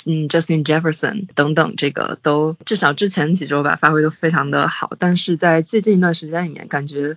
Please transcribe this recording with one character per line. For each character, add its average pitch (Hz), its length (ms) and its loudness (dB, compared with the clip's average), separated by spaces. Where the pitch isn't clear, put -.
嗯， 156 220 0
Justin 160 380 0
Jefferson 160 680 -2
等 147 200 2
等， 160 240 2
这 143 140 -2
个 - 300 -6
都 156 440 0
至 226 100 -2
少 165 160 0
之 170 160 0
前 170 280 0
几 185 120 -4
周 147 160 0
吧， - 160 -2
发 156 120 4
挥 156 120 2
都 156 60 2
非 160 220 -2
常 143 200 0
的 147 160 2
好， - 320 -6
但 180 160 2
是 175 220 0
在 165 240 4
最 214 180 -2
近 202 180 4
一 180 40 6
段 175 120 2
时 165 140 -6
间 165 160 -4
里 170 60 -6
面， - 180 -14
感 143 180 -6
觉 143 320 -6